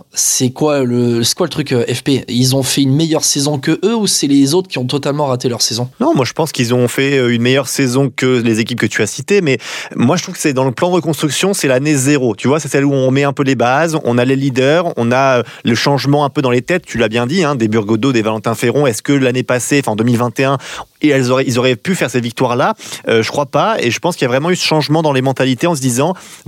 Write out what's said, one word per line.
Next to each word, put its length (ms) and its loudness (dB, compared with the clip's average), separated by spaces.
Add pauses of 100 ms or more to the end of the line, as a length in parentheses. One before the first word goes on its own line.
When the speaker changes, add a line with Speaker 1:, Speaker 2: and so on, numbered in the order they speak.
(140)
Speaker 1:
c'est 360 0
quoi 340 0
le, 400 0
c'est 120 -2
quoi 100 -2
le 60 -4
truc, 220 -4
euh, 120 0
F 160 -4
P ? 260 0
Ils 280 0
ont 80 0
fait 180 -2
une 140 2
meilleure 280 0
saison 360 -2
que 260 -2
eux 100 0
ou 120 -2
c'est 180 -2
les 300 2
autres 120 0
qui 120 -8
ont 80 -2
totalement 400 -2
raté 200 -2
leur 140 -4
saison ? 280 -4 (100)
Speaker 2:
Non, 160 2
moi 100 2
je 80 -6
pense 180 -2
qu'ils 220 -2
ont 140 2
fait, 320 0
euh, 120 2
une 120 0
meilleure 240 2
saison 460 0
que 280 2
les 180 2
équipes 200 -2
que 80 0
tu 160 -2
as 20 -2
citées, 360 -2
mais 180 0 (360)
moi 220 2
je 60 -4
trouve 100 -10
que 80 -10
c'est 120 0
dans 100 0
le 80 0
plan 180 -2
de 60 0
reconstruction, 580 0
c'est 140 -2
l'année 260 2
zéro. 420 2
Tu 120 -4
vois, 120 2
c'est 80 -6
celle 160 0
où 100 2
on 180 2
met 120 2
un 80 0
peu 120 -2
les 100 2
bases, 500 2
on 140 0
a 80 2
les 100 2
leaders, 640 0
on 140 0
a, 260 4
euh, 60 0 (200)
le 120 2
changement 500 2
un 40 0
peu 120 -4
dans 80 0
les 140 2
têtes, 240 -4
tu 100 -8
l'as 100 2
bien 200 -2
dit, 160 0
hein, 100 0
des 140 0
Burgodeau, 440 0
des 120 2
Valentin 320 -2
Ferron. 320 0
Est-ce 160 -2
que 100 0
l'année 300 2
passée, 400 0
enfin 80 -2
en 40 -2
deux 80 0
mille 140 2
vingt 220 -2
et 60 2
un, 120 0 (460)
et 60 4
elles 220 2
auraient, 140 2
ils 140 -2
auraient 160 2
pu 180 -4
faire 160 -2
ces 120 -2
victoires-là ? 520 0 (340)
Euh, 140 4
je 80 -2
crois 160 -2
pas, 340 0
et 120 0
je 80 -4
pense 160 -2
qu'il 80 -4
y 20 2
a 40 2
vraiment 200 0
eu 60 0
ce 100 -4
changement 380 0
dans 100 2
les 80 0
mentalités 460 0
en 80 2
se 60 -6
disant, 340 0 (320)